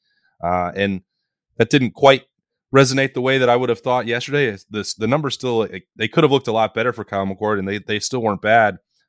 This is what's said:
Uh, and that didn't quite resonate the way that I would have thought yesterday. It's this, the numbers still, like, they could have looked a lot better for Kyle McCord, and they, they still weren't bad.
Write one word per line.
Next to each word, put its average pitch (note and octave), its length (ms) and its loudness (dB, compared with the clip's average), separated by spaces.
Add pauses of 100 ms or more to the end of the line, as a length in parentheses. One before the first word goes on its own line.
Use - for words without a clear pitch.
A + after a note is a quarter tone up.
(420)
Uh, F2+ 320 0
and G2 280 -2 (540)
that A#2 140 0
didn't B2+ 200 2
quite C3+ 320 4 (500)
resonate C3+ 420 4
the B2+ 60 -4
way C3 180 2
that B2+ 100 2
I A#2+ 80 6
would B2+ 120 0
have A#2 120 -2
thought B2 260 -2
yesterday. C3 400 -2
It's G2+ 240 -6
this, G#2 240 -6
the A2 140 -2
numbers C#3 260 0
still, A#2+ 240 -2
like, F#2+ 380 -4
they A2 100 -4
could D#3+ 160 -6
have D3 80 -2
looked C3+ 160 0
a A#2 60 -4
lot A2 200 -2
better A#2 200 -4
for G#2+ 120 -12
Kyle G2 220 -6
McCord, G#2 320 -4
and F#2+ 80 -6
they, G2+ 120 -6
they G#2+ 200 -6
still B2 240 -8
weren't G#2 200 -4
bad. G#2+ 340 4 (320)